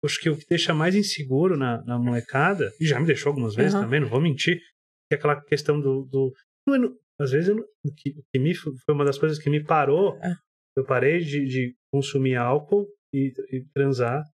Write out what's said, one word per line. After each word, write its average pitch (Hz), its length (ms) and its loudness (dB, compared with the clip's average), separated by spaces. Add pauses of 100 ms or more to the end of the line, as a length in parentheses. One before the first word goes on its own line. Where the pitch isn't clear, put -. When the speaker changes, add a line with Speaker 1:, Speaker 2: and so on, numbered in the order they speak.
Speaker 1:
acho - 160 -4
que 165 100 0
o 147 60 -2
que 156 120 -16
deixa 170 260 0
mais 160 220 2
inseguro 165 600 0
na, 131 280 -2
na 120 140 -4
molecada, 135 800 0
e 160 60 0
já 135 120 2
me 160 80 2
deixou 147 240 0
algumas 117 240 -2
vezes 107 200 2
Speaker 2:
Aham. 101 100 2
Speaker 1:
também, 127 160 0
não 127 80 0
vou 120 120 0
mentir, 165 360 0
que - 560 -12
é - 20 2
aquela 147 260 0
questão 147 400 0
do, 135 300 0
do, 131 220 0 (340)
não 277 80 2
é 269 40 2
no, 247 180 -2 (240)
às 139 100 0
vezes, 160 200 2
eu 214 60 2
não, 226 60 -4
o - 320 -10
que, - 160 -8
o 143 120 -18 (100)
que 135 80 2
me, 156 140 2
foi - 180 -8 (160)
uma 147 160 2
das 139 140 2
coisas 156 200 0
que 147 120 -2
me 147 120 0
parou, 156 600 2
Speaker 2:
É. 180 100 -4 (440)
Speaker 1:
eu 131 80 0
parei 131 360 2
de, 143 260 -2
de 127 300 -4 (160)
consumir 135 440 0
álcool 147 500 0 (280)
e, 135 180 0 (200)
e 131 120 -6 (100)
transar 135 480 0 (120)